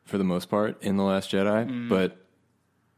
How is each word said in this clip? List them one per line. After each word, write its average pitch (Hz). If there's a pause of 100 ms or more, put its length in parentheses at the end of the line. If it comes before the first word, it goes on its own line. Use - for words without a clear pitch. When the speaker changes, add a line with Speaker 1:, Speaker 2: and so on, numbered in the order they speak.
Speaker 1:
for -
the 98
most 90
part 107
in 98
The 98
Last 98
Jedi, 104
Speaker 2:
Mm. 120
Speaker 1:
but 92 (800)